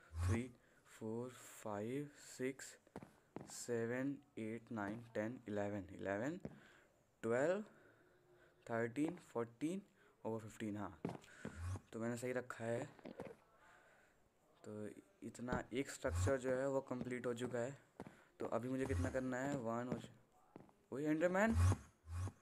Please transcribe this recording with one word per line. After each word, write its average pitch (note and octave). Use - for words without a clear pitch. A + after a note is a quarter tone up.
three, A#2
four, A#2
five, A#2
six, C3
seven, A#2+
eight, A2+
nine, A2
ten, A2
eleven, G2+
इलेवन, G#2
ट्वेल्व, D3+
थर्टीन, A#2+
फ़ोर्टीन D3+
और A2
फ़िफ़्टीन, G#2+
हाँ, G2
तो A2+
मैंने A#2
सही B2+
रखा A#2+
है। A#2
तो G#2+
इतना B2
एक C3+
structure B2+
जो B2
है C3
वो C3+
complete B2
हो B2
चुका A#2+
है। C3
तो -
अभी A#2
मुझे C3
कितना C3
करना B2+
है, C#3
वन A#2
हो B2+
चु-, -
वही C3+
Enderman, F3+